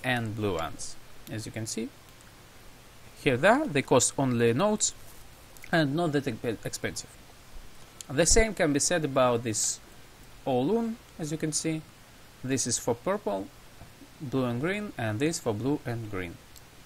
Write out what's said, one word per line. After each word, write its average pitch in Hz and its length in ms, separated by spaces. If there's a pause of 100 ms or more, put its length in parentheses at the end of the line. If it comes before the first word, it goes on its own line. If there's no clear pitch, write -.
and 117 340
blue 101 200
ones. - 400 (340)
As 110 160
you 120 60
can 110 140
see, - 220 (1300)
here 131 140
they 156 120
are, 285 180
they 139 160
cost - 340
only 120 360
notes 208 420 (760)
and 151 220
not 165 180
that 139 160
e-, 113 360
expensive. - 460 (1000)
The 151 180
same 220 280
can 160 180
be 139 60
said 165 260
about 127 380
this - 380 (640)
Olun, 214 500 (220)
as 156 140
you 156 60
can 156 140
see. 160 300 (600)
This 131 240
is 120 120
for 120 160
purple, 202 540 (720)
blue 131 240
and 120 160
green, 202 380
and 110 200
this 160 220
for 113 140
blue 135 320
and 113 240
green. 92 260 (500)